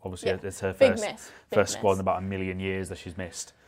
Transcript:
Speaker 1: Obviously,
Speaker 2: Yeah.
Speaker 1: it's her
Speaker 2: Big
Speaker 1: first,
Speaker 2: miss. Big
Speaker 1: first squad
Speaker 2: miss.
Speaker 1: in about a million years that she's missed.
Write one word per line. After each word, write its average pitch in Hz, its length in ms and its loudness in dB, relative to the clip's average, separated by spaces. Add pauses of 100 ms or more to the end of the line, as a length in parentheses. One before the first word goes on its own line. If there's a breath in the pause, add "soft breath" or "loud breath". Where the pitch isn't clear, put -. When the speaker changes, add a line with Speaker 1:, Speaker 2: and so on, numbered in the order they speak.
Speaker 1:
Obviously, 92 280 -4
Speaker 2:
Yeah. 92 120 0
Speaker 1:
it's 98 180 -8
her 95 120 0
Speaker 2:
Big 262 200 6
Speaker 1:
first, 110 120 -2
Speaker 2:
miss. - 260 -8 (200 loud breath)
Big 208 100 4
Speaker 1:
first 98 140 2
squad 101 180 4
Speaker 2:
miss. 95 60 4
Speaker 1:
in - 20 -2
about 92 180 2
a 92 40 -6
million 95 360 -2
years 95 300 -2
that 95 100 -8
she's 85 180 -12
missed. - 360 -8 (160 soft breath)